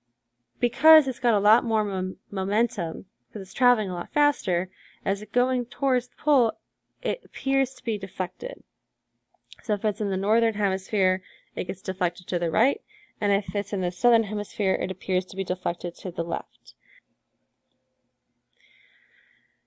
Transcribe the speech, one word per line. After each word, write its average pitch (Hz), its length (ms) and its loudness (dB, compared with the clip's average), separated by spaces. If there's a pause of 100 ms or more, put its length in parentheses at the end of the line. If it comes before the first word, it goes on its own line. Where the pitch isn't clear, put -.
(580)
because 311 480 6
it's 262 140 -6
got 233 140 2
a 202 40 2
lot 208 260 4
more 220 200 0
mom-, 190 320 -2 (140)
momentum, 196 760 -2 (260)
'cause 202 100 -10
it's - 120 -14
traveling 240 340 2
a 185 60 -4
lot - 180 -6
faster, 196 580 0 (340)
as 196 180 -2
it's - 100 -14
going 247 340 0
towards 254 420 -2
the - 80 -20
pole, 269 360 2 (480)
it - 240 -2
appears 269 500 -2
to - 100 -20
be 214 120 -2
deflected. - 640 -6 (1000)
So 214 120 -2
if 202 100 -4
it's 208 160 -2
in 202 100 -2
the 190 60 -2
northern 220 380 2
hemisphere, 190 680 0 (320)
it 185 120 -4
gets 190 160 -8
deflected 180 460 -4
to 180 100 -2
the 170 120 -2
right, 247 300 2 (400)
and 202 120 0
if 202 220 -2
it's 202 180 -4
in 190 80 -2
the 180 100 0
southern 226 340 2
hemisphere, 202 500 -2
it 185 160 -4
appears 185 360 -2
to 185 100 -16
be 190 80 -4
deflected 180 520 -4
to 185 140 -8
the 170 120 -4
left. - 520 -8 (3000)